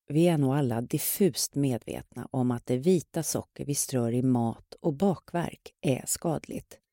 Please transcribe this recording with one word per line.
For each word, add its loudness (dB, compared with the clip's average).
Vi 4
är 4
nog 4
alla 0
diffust -2
medvetna -4
om 0
att -6
det 0
vita 0
socker -6
vi -4
strör -2
i 0
mat 0
och 0
bakverk -2
är 0
skadligt. -6